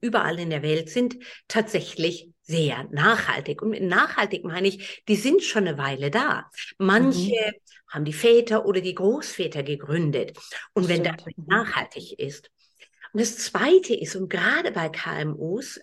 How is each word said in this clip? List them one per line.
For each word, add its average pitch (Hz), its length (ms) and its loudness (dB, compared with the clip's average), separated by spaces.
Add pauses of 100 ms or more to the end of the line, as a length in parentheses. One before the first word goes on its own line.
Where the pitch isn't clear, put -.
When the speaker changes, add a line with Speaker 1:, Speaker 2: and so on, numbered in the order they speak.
Speaker 1:
überall 175 380 0
in 170 100 -4
der 151 120 -2
Welt, 156 280 0
sind 247 280 0 (300)
tatsächlich 185 840 -2 (120)
sehr 147 500 -2
nachhaltig. 151 720 0
Und 220 80 0
mit 220 120 -4
nachhaltig 202 600 0
meine 175 240 -2
ich, - 400 -4
die 208 80 6
sind 269 260 4
schon 202 260 0
eine 151 100 -2
Weile 139 340 -2
da. 254 380 -2 (280)
Manche 196 540 4
Speaker 2:
Mhm. 220 220 -2 (340)
Speaker 1:
haben 151 180 -4
die 151 80 -4
Väter 233 520 6
oder 190 160 2
die 180 120 -4
Großväter 185 720 -2
gegründet. 147 720 -2 (360)
Und 180 100 2
Speaker 2:
Das 175 60 0
Speaker 1:
wenn 170 160 2
Speaker 2:
stimmt. 165 200 -4
Speaker 1:
das 160 120 -14
Speaker 2:
Mhm. 165 100 -14
Speaker 1:
nachhaltig - 720 -2
ist. - 320 -10 (640)
Und 208 80 0
das 233 160 -2
Zweite 311 580 4
ist, - 220 -8
und 185 120 -6
gerade 262 420 0
bei 165 180 -2
K 156 280 -6
M 151 160 -4
Us, 170 500 -6